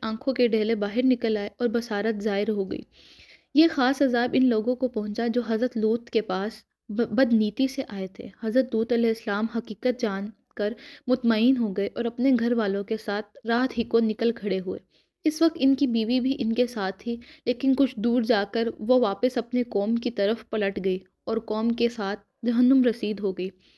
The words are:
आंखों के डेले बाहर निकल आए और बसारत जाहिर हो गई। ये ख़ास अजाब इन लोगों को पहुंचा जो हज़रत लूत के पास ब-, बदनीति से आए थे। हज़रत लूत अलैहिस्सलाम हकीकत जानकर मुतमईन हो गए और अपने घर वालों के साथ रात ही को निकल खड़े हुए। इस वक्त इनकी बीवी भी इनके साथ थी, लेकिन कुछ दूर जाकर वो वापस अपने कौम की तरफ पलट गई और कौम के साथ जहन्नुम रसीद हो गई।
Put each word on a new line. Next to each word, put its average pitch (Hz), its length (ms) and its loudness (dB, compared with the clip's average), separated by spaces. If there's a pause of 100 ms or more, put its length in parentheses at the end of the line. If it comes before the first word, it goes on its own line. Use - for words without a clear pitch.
आंखों 226 300 -4
के 240 140 4
डेले 220 280 0
बाहर 208 280 -2
निकल 233 340 2
आए 202 120 -6 (100)
और 240 100 0
बसारत 220 520 -2
जाहिर 208 300 0
हो 202 140 -2
गई। - 200 -8 (680)
ये 320 160 6
ख़ास 269 320 2
अजाब 247 320 2
इन 262 140 4
लोगों 226 280 2
को 254 140 -2
पहुंचा 214 380 -4
जो 233 160 0
हज़रत 233 340 -2
लूत 220 300 0
के 220 140 0
पास 202 420 -6 (260)
ब-, 220 220 0
बदनीति 226 560 2
से 262 160 -6
आए 196 260 -8
थे। 190 200 -14 (120)
हज़रत 233 320 0
लूत 226 180 -2
अलैहिस्सलाम 226 640 0
हकीकत 233 460 -4
जानकर 208 760 -6 (320)
मुतमईन 240 480 2
हो 226 160 -2
गए 196 160 -2
और 233 180 -6
अपने 240 280 0
घर 240 220 0
वालों 202 280 -2
के 220 140 -4
साथ - 480 -8
रात 240 320 0
ही 233 80 -2
को 233 160 2
निकल 226 320 0
खड़े 196 260 -4
हुए। 185 200 -8 (440)
इस 311 180 2
वक्त 330 160 4
इनकी 269 300 4
बीवी 233 320 0
भी 262 140 0
इनके 226 340 0
साथ 202 260 -4
थी, 233 260 -8 (260)
लेकिन 269 280 2
कुछ 262 240 2
दूर 233 260 2
जाकर 226 560 0
वो 240 200 2
वापस 240 380 0
अपने 240 320 -2
कौम 214 280 0
की 233 140 -2
तरफ 214 300 0 (100)
पलट 202 280 -2
गई 185 200 0 (260)
और 226 200 -2
कौम 220 260 -2
के 233 180 0
साथ 208 260 -6 (280)
जहन्नुम 247 400 4
रसीद 214 360 0
हो 196 120 -2
गई। 185 180 -6 (280)